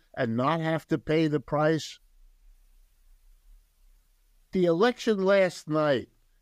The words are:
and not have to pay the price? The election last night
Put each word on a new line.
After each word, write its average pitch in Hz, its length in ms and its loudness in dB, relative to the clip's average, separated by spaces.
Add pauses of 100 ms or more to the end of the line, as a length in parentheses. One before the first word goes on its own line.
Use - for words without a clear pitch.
(160)
and 117 200 -2
not 151 240 0
have 160 280 -4
to 156 100 0
pay 160 280 0
the 147 140 -2
price? 151 580 -2 (2500)
The 185 120 2
election 196 600 2
last 190 440 2
night 151 400 0 (340)